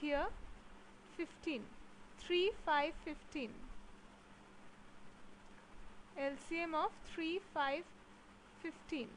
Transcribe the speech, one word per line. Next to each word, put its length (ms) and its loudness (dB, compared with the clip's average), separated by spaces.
here 260 6
fifteen. 460 0
Three, 300 8
five, 260 8
fifteen. 460 -2
L 140 4
C 120 4
M 140 2
of 160 6
three, 260 2
five, 300 4
fifteen. 540 0